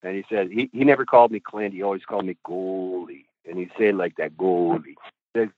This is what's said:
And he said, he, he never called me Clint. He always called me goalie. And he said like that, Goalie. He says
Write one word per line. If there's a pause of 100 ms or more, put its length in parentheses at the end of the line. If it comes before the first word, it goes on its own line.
And
he
said,
he,
he
never
called
me
Clint.
He
always
called
me (100)
goalie. (240)
And
he
said
like
that,
Goalie. (380)
He
says